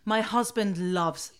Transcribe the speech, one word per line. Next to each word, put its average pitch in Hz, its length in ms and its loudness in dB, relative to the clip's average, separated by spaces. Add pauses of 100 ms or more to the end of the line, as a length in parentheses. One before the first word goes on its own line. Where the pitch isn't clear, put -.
my 220 160 2
husband 208 720 0
loves 170 460 -2